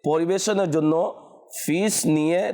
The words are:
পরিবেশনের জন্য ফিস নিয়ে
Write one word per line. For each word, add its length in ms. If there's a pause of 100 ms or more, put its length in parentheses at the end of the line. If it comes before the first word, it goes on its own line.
পরিবেশনের 640
জন্য 440 (500)
ফিস 400
নিয়ে 480